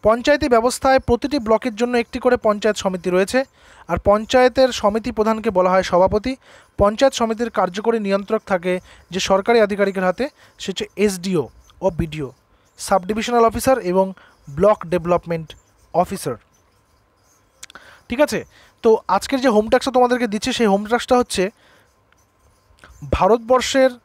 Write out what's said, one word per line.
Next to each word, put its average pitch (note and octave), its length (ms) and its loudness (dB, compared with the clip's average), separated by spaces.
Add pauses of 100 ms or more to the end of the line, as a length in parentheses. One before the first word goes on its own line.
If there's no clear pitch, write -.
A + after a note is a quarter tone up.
পঞ্চায়েতি B3+ 480 2
ব্যবস্থায় B3+ 440 2 (100)
প্রতিটি B3+ 380 0
ব্লকের A3 340 0
জন্য A#3+ 140 -2 (100)
একটি - 200 -10
করে B3 120 2 (100)
পঞ্চায়েত G#3 380 0
সমিতি F#3 260 -4
রয়েছে, F#3+ 280 0 (520)
আর - 80 -2 (100)
পঞ্চায়েতের B3 600 4 (120)
সমিতি G#3+ 380 -2
প্রধানকে A3 400 0
বলা F#3 160 2
হয় F#3+ 160 2
সভাপতি। F#3+ 420 2 (480)
পঞ্চায়েত A3 400 2
সমিতির A3+ 380 -2
কার্যকরী G#3 480 -2
নিয়ন্ত্রক G3 440 -2
থাকে F3+ 220 -2 (400)
যে F#3 80 -4 (100)
সরকারি G3 360 2
আধিকারিকের G3 420 -2
হাতে, F#3 160 -2 (360)
সে - 100 -10
হচ্ছে F3+ 160 -8 (180)
এসডিও F#3 380 -2 (420)
ও - 20 2 (140)
বিডিও, D#3 280 -6 (500)
সাবডিভিশনাল G#3+ 720 0
অফিসার A#3 260 0 (160)
এবং F#3+ 140 2 (500)
ব্লক G3+ 220 4 (140)
ডেভেলপমেন্ট E3 560 -4 (540)
অফিসার। E3 340 -6 (1700)
ঠিক B3 180 -4
আছে, F3+ 140 -4 (440)
তো A#3 60 6 (260)
আজকের C4 280 -2
যে C#4 120 4
হোম G#3+ 160 2
টাস্কটা B3+ 260 0
তোমাদেরকে B3 340 2
দিচ্ছি A3 260 -6
সেই A#3 140 2
হোম G3+ 180 0
টাস্কটা A#3+ 300 0
হচ্ছে A3 220 -2 (1700)
ভারতবর্ষের B3 720 2 (140)